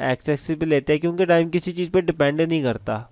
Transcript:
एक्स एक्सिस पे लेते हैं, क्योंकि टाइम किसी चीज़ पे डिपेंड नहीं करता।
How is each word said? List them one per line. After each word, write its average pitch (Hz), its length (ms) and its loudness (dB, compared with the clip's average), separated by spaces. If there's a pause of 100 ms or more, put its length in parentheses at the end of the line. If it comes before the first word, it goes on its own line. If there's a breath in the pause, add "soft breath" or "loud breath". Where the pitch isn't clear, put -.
एक्स 131 260 -2
एक्सिस 151 280 -4
पे 165 80 -4
लेते 147 280 2
हैं, 151 80 2
क्योंकि 170 260 0
टाइम 170 220 4
किसी 175 240 -2
चीज़ 175 160 -4
पे 185 140 2
डिपेंड 156 380 0
नहीं 165 220 0
करता। 113 480 -4